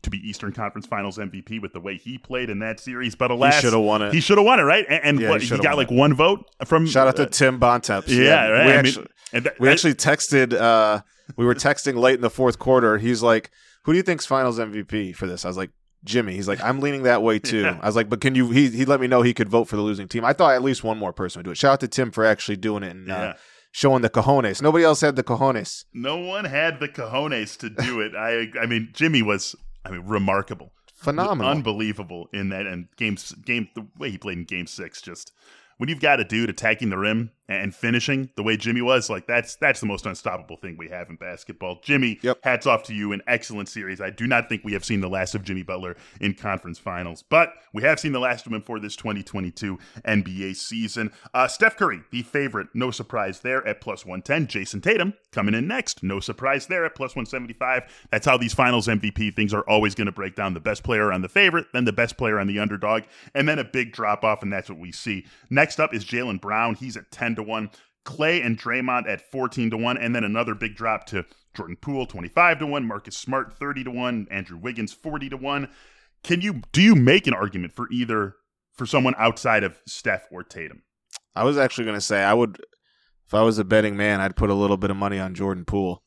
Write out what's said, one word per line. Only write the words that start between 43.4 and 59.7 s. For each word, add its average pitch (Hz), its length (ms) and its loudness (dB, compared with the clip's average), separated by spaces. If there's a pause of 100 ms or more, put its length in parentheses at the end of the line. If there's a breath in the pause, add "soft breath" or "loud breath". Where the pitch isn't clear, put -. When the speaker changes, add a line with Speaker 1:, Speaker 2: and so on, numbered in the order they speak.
Speaker 1:
series. 95 320 -10
I 95 80 -8
do 110 180 -8
not 120 220 0
think 110 160 -6
we 107 80 -6
have 98 120 -6
seen 104 160 -2
the 92 80 -4
last 92 260 -4
of 104 80 -6
Jimmy 92 220 -8
Butler 92 320 -10 (240 soft breath)
in 98 120 -2
conference 92 460 -8
finals, 87 500 -10
but 165 260 4 (180 soft breath)
we 107 100 -6
have 151 160 2
seen 151 140 -6
the 127 80 -4
last 123 260 -4
of 117 60 -8
him 107 100 -6
for 113 160 -12
this 104 160 -12
twenty 101 280 -6
twenty-two 95 560 -8 (260 loud breath)
N 104 180 0
B 92 260 -8
A 95 60 -10
season. 113 560 -8 (240 loud breath)
Uh, 127 140 2
Steph - 280 0
Curry, 123 240 -2 (120)
the 120 100 -6
favorite, 117 500 -6
no 123 200 -2
surprise 104 480 -6
there 127 260 -4
at 104 140 -6
plus 101 260 -12
one 92 160 -10
ten. 147 240 -2
Jason 98 340 -8
Tatum 202 340 0 (180)
coming 104 220 0
in 123 120 -2
next, 233 380 -6
no 95 160 -4
surprise 135 480 -4
there 175 160 -2
at 160 100 -6
plus 131 220 -8
one 117 100 -6
seventy-five. 123 560 -6 (300 soft breath)
That's 110 140 -2
how 131 100 4
these 120 180 -2
finals 123 340 2
M 107 120 0
V 104 100 -4
P 107 220 -4
things 107 200 -2
are 104 100 -2
always 107 340 2